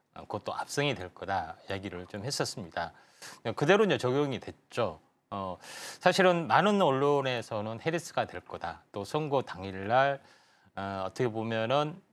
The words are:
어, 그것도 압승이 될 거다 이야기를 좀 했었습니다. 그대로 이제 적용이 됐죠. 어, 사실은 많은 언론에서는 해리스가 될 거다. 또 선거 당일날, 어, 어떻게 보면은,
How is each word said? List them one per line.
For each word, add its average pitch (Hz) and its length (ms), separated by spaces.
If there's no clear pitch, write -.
어, - 60
그것도 101 340
압승이 143 400
될 90 180
거다 87 440
이야기를 90 380
좀 104 180
했었습니다. 117 680
그대로 196 300
이제 147 140
적용이 131 400
됐죠. 92 600
어, 95 300
사실은 175 480
많은 185 340
언론에서는 131 1000
해리스가 160 440
될 90 160
거다. - 400
또 101 120
선거 139 400
당일날, 101 760
어, 98 300
어떻게 123 220
보면은, 113 760